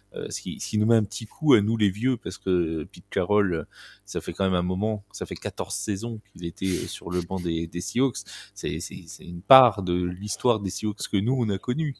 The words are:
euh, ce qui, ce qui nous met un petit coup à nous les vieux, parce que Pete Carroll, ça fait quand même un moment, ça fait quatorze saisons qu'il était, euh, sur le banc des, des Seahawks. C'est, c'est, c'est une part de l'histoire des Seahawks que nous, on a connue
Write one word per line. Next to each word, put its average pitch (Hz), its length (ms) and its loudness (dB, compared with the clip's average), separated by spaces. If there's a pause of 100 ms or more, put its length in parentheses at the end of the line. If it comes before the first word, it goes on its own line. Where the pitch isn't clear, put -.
(140)
euh, 87 140 -4
ce - 120 -8
qui, 85 180 -6
ce - 120 -8
qui 110 80 2
nous 107 80 4
met 117 100 6
un 110 80 4
petit - 220 -10
coup 147 280 4
à 107 60 8
nous 110 160 0
les 107 140 4
vieux, 117 260 0
parce - 200 -8
que 82 560 0
Pete 85 180 -16
Carroll, 92 560 2 (380)
ça - 160 -4
fait 85 120 -8
quand 95 120 0
même 95 100 2
un 87 80 2
moment, 101 500 -2
ça - 120 -6
fait 87 120 -8
quatorze - 380 -6
saisons 107 460 -4 (120)
qu'il 87 120 -10
était, 85 220 -4
euh, 87 220 0
sur - 220 -10
le 90 120 0
banc 95 160 -4
des, 85 300 -2
des 85 120 -6
Seahawks. 123 380 0 (360)
C'est, 78 260 -4
c'est, 92 260 -10
c'est 78 180 -14
une 87 180 -8
part 123 400 6
de 90 120 0
l'histoire 92 640 0
des 98 120 -2
Seahawks - 380 -4
que - 80 0
nous, 110 220 2
on 117 100 0
a 98 100 0
connue 143 420 -2